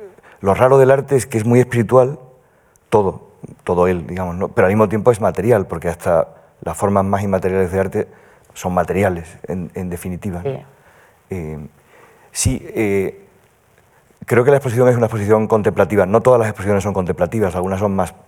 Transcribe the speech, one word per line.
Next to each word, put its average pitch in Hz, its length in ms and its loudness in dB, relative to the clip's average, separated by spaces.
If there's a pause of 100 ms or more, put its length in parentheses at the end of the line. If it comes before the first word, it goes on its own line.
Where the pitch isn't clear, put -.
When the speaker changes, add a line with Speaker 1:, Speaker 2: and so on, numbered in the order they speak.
(420)
Speaker 1:
Lo 98 120 2
raro 127 240 4
del 131 140 6
arte 139 240 0
es 120 100 2
que - 140 -4
es 107 60 -4
muy 120 140 4
espiritual 123 600 2 (720)
todo, 98 400 0 (340)
todo 90 240 2
él, 87 200 -2
digamos, 90 280 -8
¿no? 92 140 -6
Pero 101 180 2
al 95 60 2
mismo 107 160 2
tiempo 110 220 2
es 110 100 0
material, 98 460 0
porque 85 220 -6
hasta 85 380 0 (340)
las - 140 -8
formas 101 300 0
más 98 180 -2
inmateriales 95 480 -2
de 95 80 -2
arte 98 280 -4 (460)
son 90 200 -6
materiales, 87 640 -2 (100)
en, 87 280 -8
en 92 140 -8
definitiva, 87 540 -8
¿no? 139 80 -6
Speaker 2:
Sí. - 140 -12 (640)
Speaker 1:
Eh, 78 380 -10 (640)
sí, - 420 -4
eh, 101 520 -2 (1000)
creo 120 180 2
que 143 80 4
la 139 60 4
exposición 123 320 0
es 123 80 4
una 120 80 2
exposición 107 420 0
contemplativa. 101 580 2
No 104 160 0
todas 127 180 4
las 110 100 -2
exposiciones 101 340 -2
son 104 100 -4
contemplativas, 90 640 -2
algunas 92 240 -4
son 98 160 -2
más 90 180 -2 (140)